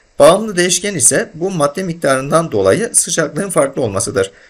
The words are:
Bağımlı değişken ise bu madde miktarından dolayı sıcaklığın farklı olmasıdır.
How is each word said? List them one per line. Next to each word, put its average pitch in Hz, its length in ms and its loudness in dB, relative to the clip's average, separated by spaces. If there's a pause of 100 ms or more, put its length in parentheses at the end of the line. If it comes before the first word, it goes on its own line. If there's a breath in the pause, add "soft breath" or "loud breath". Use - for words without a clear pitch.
(180 soft breath)
Bağımlı 190 380 4
değişken 180 380 -2
ise - 400 0
bu 170 160 -4
madde 185 320 -2
miktarından 156 680 -2
dolayı 107 400 2
sıcaklığın 165 580 -2
farklı 143 320 -2
olmasıdır. 95 480 -2 (200 soft breath)